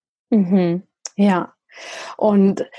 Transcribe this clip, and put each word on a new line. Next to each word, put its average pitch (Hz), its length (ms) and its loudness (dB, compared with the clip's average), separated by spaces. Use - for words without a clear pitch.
Mhm. 185 520 0
Ja. 196 380 0
Und 202 480 2